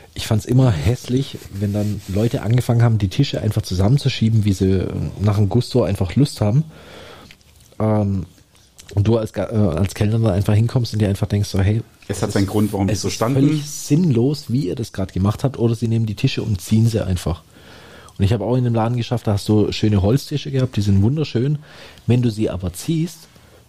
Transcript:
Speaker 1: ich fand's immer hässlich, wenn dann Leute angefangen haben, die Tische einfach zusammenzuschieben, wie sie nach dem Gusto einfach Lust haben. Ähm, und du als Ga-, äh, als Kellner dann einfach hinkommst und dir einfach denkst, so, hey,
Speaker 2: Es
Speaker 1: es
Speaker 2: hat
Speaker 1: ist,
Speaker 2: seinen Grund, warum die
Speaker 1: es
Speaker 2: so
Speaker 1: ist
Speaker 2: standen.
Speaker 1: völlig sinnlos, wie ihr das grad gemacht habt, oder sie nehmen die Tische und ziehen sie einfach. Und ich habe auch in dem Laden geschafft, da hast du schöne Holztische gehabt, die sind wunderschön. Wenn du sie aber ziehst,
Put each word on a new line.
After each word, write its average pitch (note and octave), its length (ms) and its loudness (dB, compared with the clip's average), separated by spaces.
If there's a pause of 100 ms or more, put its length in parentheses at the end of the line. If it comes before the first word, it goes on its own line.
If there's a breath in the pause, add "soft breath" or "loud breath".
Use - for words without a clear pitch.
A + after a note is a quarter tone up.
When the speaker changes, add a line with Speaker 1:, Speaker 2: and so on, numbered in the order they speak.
(140 loud breath)
Speaker 1:
ich - 120 -8
fand's G#2+ 180 0
immer B2+ 280 4
hässlich, A#2+ 640 -2 (160)
wenn G2+ 180 -2
dann G#2 360 -2
Leute A2 340 -2
angefangen A#2 400 2
haben, A2+ 160 4
die G2+ 100 0
Tische - 320 -2
einfach G#2 220 -2
zusammenzuschieben, A2 840 2
wie G2+ 80 2
sie F#2+ 360 2 (320)
nach G2+ 160 2
dem G#2 120 2
Gusto A#2+ 360 0
einfach F#2 320 -2
Lust C#3+ 240 2
haben. A2+ 240 2 (1120 loud breath)
Ähm, G#2 480 0 (680)
und G2+ 140 2
du A#2 80 4
als A2 160 -4
Ga-, G2 180 -6
äh, G#2 280 2
als G2 160 -2
Kellner G#2+ 240 0
dann A2 140 2
einfach G#2 220 2
hinkommst A#2 380 2
und G#2+ 80 -4
dir G2+ 80 2
einfach G2+ 180 -2
denkst, G#2 220 0
so, G2 120 -2
hey, G#2+ 220 2 (260)
Speaker 2:
Es - 100 -4
Speaker 1:
es - 40 -4
Speaker 2:
hat G#2+ 60 -2
Speaker 1:
ist, G#2 60 -6
Speaker 2:
seinen G2 120 2
Grund, G#2 260 0
warum G2 160 0
die G#2+ 40 0
Speaker 1:
es G2+ 100 -2
Speaker 2:
so G2 60 -4
Speaker 1:
ist - 60 -4
Speaker 2:
standen. C3+ 260 0
Speaker 1:
völlig D3+ 280 2
sinnlos, D3 800 0
wie C3+ 200 -2
ihr E2+ 60 -4
das - 180 -8
grad F#2+ 200 -6
gemacht G2 320 0
habt, B2 140 -4
oder A#2 160 2
sie A2+ 140 -2
nehmen A2+ 180 0
die G#2 80 -6
Tische - 280 -2
und G#2+ 180 -2
ziehen A2 260 2
sie A2 180 0
einfach. - 380 -2 (760 loud breath)
Und G2 60 2
ich F#2+ 100 2
habe G2 100 -2
auch A#2+ 120 0
in B2+ 80 0
dem A#2 100 0
Laden A#2 240 0
geschafft, A#2 280 -4
da A2 60 2
hast - 160 -2
du G#2+ 240 4
schöne G#2 300 2
Holztische C#3 480 -2
gehabt, B2+ 260 -2
die G#2 60 2
sind G2+ 200 4
wunderschön. C#3+ 560 0 (480 loud breath)
Wenn B2 140 4
du A#2+ 100 0
sie G#2+ 200 -2
aber F2+ 240 -6
ziehst, - 540 -4 (400 soft breath)